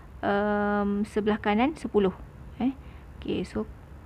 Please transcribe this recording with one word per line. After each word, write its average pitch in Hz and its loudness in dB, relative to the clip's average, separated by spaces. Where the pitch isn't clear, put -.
um, 208 2
sebelah 214 2
kanan 226 2
sepuluh. 196 4
Eh, 262 2
okey, - -2
so, 214 -4